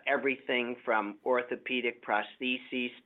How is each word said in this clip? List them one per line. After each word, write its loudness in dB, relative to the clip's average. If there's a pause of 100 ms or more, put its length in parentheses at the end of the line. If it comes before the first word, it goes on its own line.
everything 0 (100)
from 2 (100)
orthopedic 0
prostheses -2 (140)